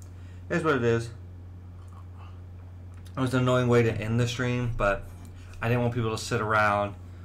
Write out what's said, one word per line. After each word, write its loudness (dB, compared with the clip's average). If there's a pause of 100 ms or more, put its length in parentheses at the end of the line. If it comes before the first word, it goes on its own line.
(480)
here's 0
what 6
it 2
is. 4 (2000)
It -2
was 2
an 4
annoying 4
way 8
to 4
end 0
the 4
stream, 0
but 2 (560)
I 0
didn't 4
want 2
people 0
to -2
sit -2
around 4 (300)